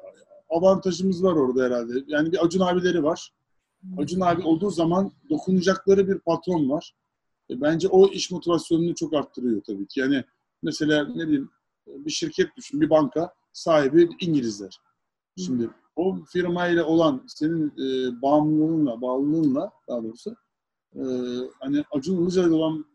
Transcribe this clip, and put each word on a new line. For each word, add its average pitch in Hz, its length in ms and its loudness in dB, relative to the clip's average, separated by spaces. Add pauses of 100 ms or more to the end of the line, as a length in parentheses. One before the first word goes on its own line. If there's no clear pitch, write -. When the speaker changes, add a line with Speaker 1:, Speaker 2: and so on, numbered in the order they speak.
(500)
Speaker 1:
avantajımız 180 760 2
var 185 100 4
orada 127 300 2
herhalde. 120 300 -2 (140)
Yani 151 240 0
bir 170 140 0
Acun 175 140 0
abileri 175 440 2
var. 160 280 -2 (500)
Speaker 2:
Hmm. 185 180 -14
Speaker 1:
Acun 165 220 -4
abi 175 220 0
olduğu 160 260 0
zaman 175 420 0 (180)
dokunacakları 185 800 2
bir 190 120 0
patron 165 500 -2
var. 156 260 -6 (540)
E, 123 120 -8
bence 160 260 0
o 190 200 8
iş 190 240 -4
motivasyonunu 170 640 -2
çok 156 180 -6
arttırıyor 123 500 -2
tabii 98 240 -10
ki. - 120 -6
Yani 131 240 0 (400)
mesela 151 440 0
ne 165 200 -8
bileyim, 143 240 -2 (360)
bir 151 240 -12
şirket - 460 -4
düşün, - 240 -4
bir 151 80 2
banka 156 440 2 (200)
sahibi 160 560 4 (100)
İngilizler. 117 600 -4 (580)
Speaker 2:
Hı. 185 60 -8
Speaker 1:
Şimdi 120 260 -4 (260)
o 185 200 -2 (100)
firmayla 175 600 0
olan 160 420 2
senin, 156 400 -2
e, 131 540 -4
bağımlılığınla, 151 800 2
bağlılığınla 143 680 -2 (160)
daha 120 160 -6
doğrusu, 113 320 -12 (600)
e, 139 60 -10 (580)
hani 143 320 -2
Acun 151 300 -2
Ilıcalı'yla 175 340 2
olan 160 400 -2